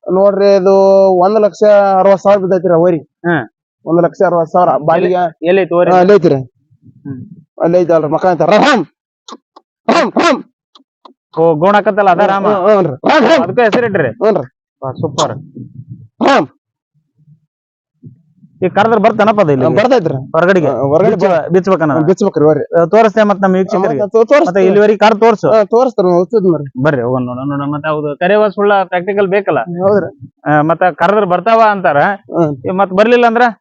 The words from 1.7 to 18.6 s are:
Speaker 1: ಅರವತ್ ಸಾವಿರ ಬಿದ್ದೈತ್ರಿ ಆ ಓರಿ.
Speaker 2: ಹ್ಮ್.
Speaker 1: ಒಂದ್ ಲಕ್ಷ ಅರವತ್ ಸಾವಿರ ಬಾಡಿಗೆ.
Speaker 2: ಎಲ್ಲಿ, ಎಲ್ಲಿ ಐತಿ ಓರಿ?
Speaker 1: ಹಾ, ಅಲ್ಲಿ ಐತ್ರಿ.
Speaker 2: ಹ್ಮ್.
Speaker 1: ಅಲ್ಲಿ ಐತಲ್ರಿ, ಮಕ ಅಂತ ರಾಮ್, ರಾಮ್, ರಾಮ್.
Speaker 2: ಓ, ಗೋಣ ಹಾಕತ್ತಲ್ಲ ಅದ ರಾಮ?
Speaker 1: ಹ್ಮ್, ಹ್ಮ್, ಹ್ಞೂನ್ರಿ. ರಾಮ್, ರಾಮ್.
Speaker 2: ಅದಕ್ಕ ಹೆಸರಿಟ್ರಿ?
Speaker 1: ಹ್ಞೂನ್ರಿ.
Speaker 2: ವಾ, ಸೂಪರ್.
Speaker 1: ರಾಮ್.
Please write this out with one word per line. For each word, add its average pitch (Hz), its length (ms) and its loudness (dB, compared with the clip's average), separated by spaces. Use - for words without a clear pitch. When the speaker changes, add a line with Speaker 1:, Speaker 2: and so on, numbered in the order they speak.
Speaker 1:
ಅರವತ್ 190 240 2
ಸಾವಿರ 202 180 2
ಬಿದ್ದೈತ್ರಿ 180 340 0
ಆ 165 60 2
ಓರಿ. 170 200 2
Speaker 2:
ಹ್ಮ್. 165 200 -2
Speaker 1:
ಒಂದ್ 170 160 0
ಲಕ್ಷ 170 240 -4
ಅರವತ್ 170 260 -2
ಸಾವಿರ 180 180 2
ಬಾಡಿಗೆ. 180 320 0
Speaker 2:
ಎಲ್ಲಿ, 165 320 -4
ಎಲ್ಲಿ 190 140 2
ಐತಿ 170 140 -4
ಓರಿ? 175 160 2
Speaker 1:
ಹಾ, 185 60 4
ಅಲ್ಲಿ 185 160 4
ಐತ್ರಿ. 156 240 2
Speaker 2:
ಹ್ಮ್. 135 180 -14
Speaker 1:
ಅಲ್ಲಿ 170 160 2
ಐತಲ್ರಿ, 160 340 0
ಮಕ 160 140 -2
ಅಂತ 170 160 0
ರಾಮ್, 208 420 2
ರಾಮ್, 254 280 0
ರಾಮ್. 311 260 0
Speaker 2:
ಓ, 165 160 2
ಗೋಣ 175 220 0
ಹಾಕತ್ತಲ್ಲ 202 340 0
ಅದ 185 160 2
ರಾಮ? 196 200 -2
Speaker 1:
ಹ್ಮ್, 208 100 0
ಹ್ಮ್, 185 120 -2
ಹ್ಞೂನ್ರಿ. 190 260 0
ರಾಮ್, 277 200 2
ರಾಮ್. 294 180 2
Speaker 2:
ಅದಕ್ಕ - 160 -4
ಹೆಸರಿಟ್ರಿ? 208 500 0
Speaker 1:
ಹ್ಞೂನ್ರಿ. 233 360 -2
Speaker 2:
ವಾ, 131 100 -10
ಸೂಪರ್. 147 420 -6
Speaker 1:
ರಾಮ್. 233 240 0